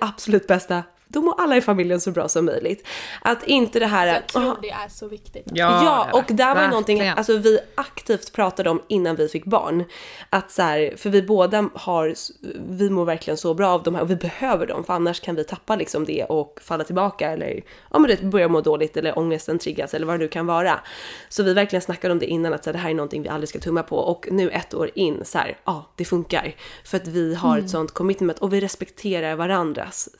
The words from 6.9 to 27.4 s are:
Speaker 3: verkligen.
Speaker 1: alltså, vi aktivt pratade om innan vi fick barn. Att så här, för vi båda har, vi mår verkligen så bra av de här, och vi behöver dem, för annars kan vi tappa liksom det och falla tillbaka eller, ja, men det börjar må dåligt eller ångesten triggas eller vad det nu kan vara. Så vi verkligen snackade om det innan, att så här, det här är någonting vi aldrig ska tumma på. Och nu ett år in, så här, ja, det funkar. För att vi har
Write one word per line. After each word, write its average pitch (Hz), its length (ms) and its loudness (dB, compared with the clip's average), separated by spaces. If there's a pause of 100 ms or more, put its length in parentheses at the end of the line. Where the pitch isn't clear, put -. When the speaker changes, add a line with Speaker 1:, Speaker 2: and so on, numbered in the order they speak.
Speaker 3:
verkligen. 196 200 2
Speaker 1:
alltså, 220 200 2
vi 214 220 6 (160)
aktivt - 580 -4
pratade 185 360 0
om 165 180 0
innan 175 280 2
vi 156 120 2
fick 156 180 -6
barn. 175 380 2 (460)
Att 190 220 -2
så 190 100 0
här, 151 360 2
för 208 120 -4
vi 196 120 8
båda 196 520 4
har, 165 400 0 (560)
vi 190 200 0
mår 180 160 2
verkligen 160 320 -2
så 165 160 0
bra 190 160 2
av 175 140 2
de 165 120 0
här, 165 60 -2
och 170 100 0
vi 185 40 2
behöver 175 520 -2
dem, - 160 -6
för 180 100 -2
annars 170 280 0
kan 175 140 -4
vi 156 80 -2
tappa - 320 -4
liksom 160 300 -4
det 156 180 -4
och 151 400 -2
falla 160 200 -4
tillbaka 185 480 -2
eller, 160 300 -6 (300)
ja, 302 80 4
men 285 100 8
det 190 120 2
börjar 185 280 2
må 160 120 4
dåligt 151 360 0
eller 160 220 0
ångesten 165 400 -2
triggas 151 340 -4
eller 156 120 -2
vad 170 100 0
det 165 80 0
nu 156 40 -2
kan 170 180 -4
vara. 170 340 2 (500)
Så - 140 -2
vi 190 100 4
verkligen 196 280 2
snackade 180 300 -4
om 170 80 2
det 185 60 0
innan, 165 280 0
att 151 100 -6
så 156 60 -4
här, 156 40 -4
det 170 60 -6
här 170 100 -4
är 160 40 0
någonting 151 300 -4
vi - 60 -8
aldrig 151 200 -6
ska - 100 -10
tumma 165 240 -2
på. - 140 -4
Och - 340 -2
nu 185 180 2
ett - 240 -6
år - 220 -4
in, 170 300 0
så - 120 -6
här, - 280 -2
ja, 160 200 -4 (100)
det 170 100 -4
funkar. 170 500 -2 (280)
För - 140 -4
att 180 100 -4
vi 165 280 -2
har 180 180 2